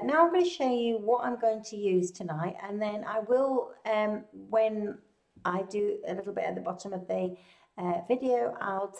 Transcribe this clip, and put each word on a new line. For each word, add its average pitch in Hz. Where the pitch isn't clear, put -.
now 302
I'm 339
gonna 359
show 294
you 233
what 233
I'm 240
going 220
to 220
use 185
tonight, 170
and 202
then 208
I 214
will, 254
um, 214
when 214
I 180
do 208
a -
little 190
bit 180
at 180
the 185
bottom 190
of 185
the, 185
uh, 175
video, 247
I'll 196